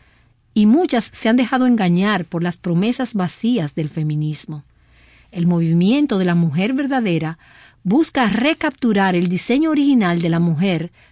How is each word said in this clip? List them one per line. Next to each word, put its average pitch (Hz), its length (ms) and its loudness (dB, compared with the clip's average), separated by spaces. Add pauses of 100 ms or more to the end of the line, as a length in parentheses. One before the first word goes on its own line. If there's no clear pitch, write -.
(540)
y 208 120 4
muchas 320 440 2
se - 200 -4
han 233 80 4
dejado 254 280 0
engañar 196 600 2
por 170 180 -6
las 180 140 -4
promesas 208 560 -2
vacías 190 640 -2
del 156 120 -4
feminismo. 151 800 -6 (680)
El 170 160 -2
movimiento 175 720 2
de 185 80 0
la 175 100 0
mujer 170 380 0
verdadera 220 680 -2 (420)
busca 254 460 0
recapturar 220 880 0
el 175 140 0
diseño 254 400 0
original 254 520 2
de 170 80 0
la 170 120 0
mujer 170 500 0 (200)